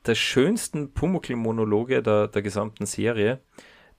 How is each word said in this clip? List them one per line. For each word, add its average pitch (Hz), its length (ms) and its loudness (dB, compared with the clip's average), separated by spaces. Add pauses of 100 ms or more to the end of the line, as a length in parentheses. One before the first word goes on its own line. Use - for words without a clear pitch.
der 117 80 2
schönsten 147 800 0
Pumuckl-Monologe 117 1080 0
der, 104 260 4
der 104 120 -2
gesamten 104 460 -4
Serie. 113 540 0 (580)